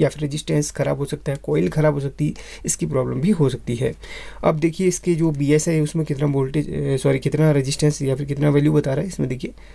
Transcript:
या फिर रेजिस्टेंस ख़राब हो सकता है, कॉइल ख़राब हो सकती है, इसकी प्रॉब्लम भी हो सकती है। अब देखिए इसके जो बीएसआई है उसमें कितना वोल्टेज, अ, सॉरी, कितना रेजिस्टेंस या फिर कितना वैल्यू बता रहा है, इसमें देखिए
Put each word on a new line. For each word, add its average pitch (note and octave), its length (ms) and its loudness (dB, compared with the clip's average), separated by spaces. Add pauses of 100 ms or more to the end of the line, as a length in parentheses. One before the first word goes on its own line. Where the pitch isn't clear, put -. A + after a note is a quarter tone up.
या D3 80 4
फिर D3 140 -4
रेजिस्टेंस D3 480 -2
ख़राब C#3+ 280 -2
हो C#3+ 60 -4
सकता D3 280 -6
है, - 100 -4
कॉइल D#3+ 260 0
ख़राब D#3 260 2
हो C#3+ 60 -4
सकती C#3 260 -2
है, - 80 -2 (300)
इसकी - 220 -4
प्रॉब्लम B2+ 340 -2
भी F3 100 2
हो D#3 180 4
सकती A#2+ 280 -4
है। C3 180 -2 (500)
अब D#3+ 140 4
देखिए E3 300 2
इसके F3 260 0
जो E3 160 2
बीएसआई D3+ 440 2
है D#3 60 2
उसमें D3+ 260 -2
कितना D3 200 -2
वोल्टेज, C#3+ 480 0
अ, C#3+ 220 0
सॉरी, C3+ 220 2
कितना D3+ 340 2
रेजिस्टेंस C#3+ 500 2
या C3+ 120 0
फिर C#3 120 -4
कितना C#3 240 0
वैल्यू C#3+ 220 4
बता D3 200 2
रहा C#3 80 0
है, F#3+ 80 -4
इसमें C#3+ 200 -4
देखिए C3 240 -6 (220)